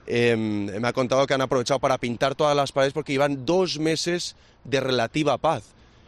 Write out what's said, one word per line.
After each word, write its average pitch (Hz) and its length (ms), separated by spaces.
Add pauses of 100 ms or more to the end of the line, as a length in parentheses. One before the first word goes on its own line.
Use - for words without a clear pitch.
em, 110 600 (160)
me 120 80
ha - 20
contado 131 340
que 139 80
han 131 80
aprovechado 131 380
para 131 180
pintar 127 380
todas 147 220
las 139 160
paredes 139 200
porque 151 200
llevan 139 320
dos 165 340
meses 160 560 (300)
de 127 160
relativa 127 560
paz. 151 260 (440)